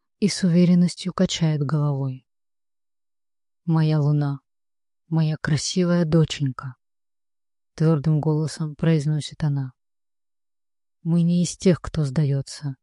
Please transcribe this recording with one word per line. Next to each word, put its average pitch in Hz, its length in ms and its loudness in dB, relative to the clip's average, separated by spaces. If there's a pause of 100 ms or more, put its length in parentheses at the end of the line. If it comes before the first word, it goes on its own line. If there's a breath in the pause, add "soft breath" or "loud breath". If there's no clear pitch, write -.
(200)
и 214 80 2
с - 160 -2
уверенностью 175 720 4
качает 156 500 0
головой. 139 600 -2 (1400)
«Моя 156 320 2
луна, 143 420 0 (640)
моя 156 340 0
красивая 175 640 0
доченька», 147 720 -2 (1000)
твердым 156 480 2
голосом 151 540 -4
произносит 151 680 -2
она. 139 280 -2 (1300)
«Мы 170 220 0
не 175 180 2
из - 160 -2
тех, 180 240 2
кто - 240 -4
сдается. 139 760 -2